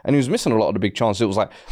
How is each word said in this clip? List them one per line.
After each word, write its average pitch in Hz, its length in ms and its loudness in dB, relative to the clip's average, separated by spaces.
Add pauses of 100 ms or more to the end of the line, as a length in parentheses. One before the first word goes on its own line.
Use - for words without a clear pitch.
and 143 120 0
he - 20 4
was 131 120 2
missing 190 220 -2
a 110 60 2
lot 73 120 2
of - 40 0
the 101 60 -4
big 98 160 -2
chances, 110 260 0
it 113 40 2
was 98 120 0
like, 101 140 -2 (200)